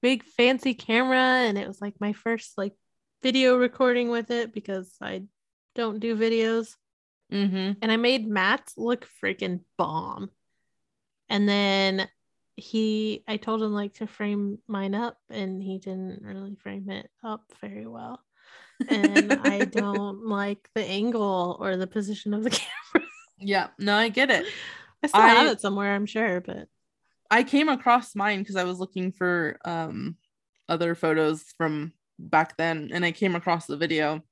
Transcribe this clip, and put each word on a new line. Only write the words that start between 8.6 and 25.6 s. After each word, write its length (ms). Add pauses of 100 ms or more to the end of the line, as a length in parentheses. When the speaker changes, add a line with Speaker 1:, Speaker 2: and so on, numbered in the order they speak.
Speaker 1:
look 300 (160)
freaking 380 (160)
bomb. 520 (1000)
And 220
then 580 (480)
he, 720
I 100
told 260
him, 100
like, 220
to 120
frame 600
mine 280
up 220 (120)
and 320
he 180
didn't 420
really 340
frame 340
it 200 (140)
up 200 (180)
very 260
well. 340 (680)
And 460
I 260
Speaker 2:
<laughs> 60
Speaker 1:
don't 600
like 500
the 100
angle 720
or 180
the 100
position 460
of 100
the 60
<laughs> 20
camera. 560 (320)
Speaker 2:
Yeah, 280 (120)
no, 160
I 140
get 200
it. 160 (580)
Speaker 1:
I 40
still 140
have 260
Speaker 2:
I 40
Speaker 1:
it 100